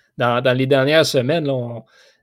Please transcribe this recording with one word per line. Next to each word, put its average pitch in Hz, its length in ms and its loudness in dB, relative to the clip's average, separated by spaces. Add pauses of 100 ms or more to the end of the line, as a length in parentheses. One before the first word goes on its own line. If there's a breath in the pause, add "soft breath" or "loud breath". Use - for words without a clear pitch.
(180)
Dans, 120 240 0
dans 127 120 2
les 131 140 0
dernières 143 380 2
semaines, 143 400 -2
là, 139 80 -2
on, 120 320 -8 (380 soft breath)